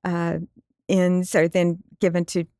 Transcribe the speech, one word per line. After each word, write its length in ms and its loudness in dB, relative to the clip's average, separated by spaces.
uh, 360 -2
ends 480 2
are 100 4
then 320 0
given 260 0
to 180 -4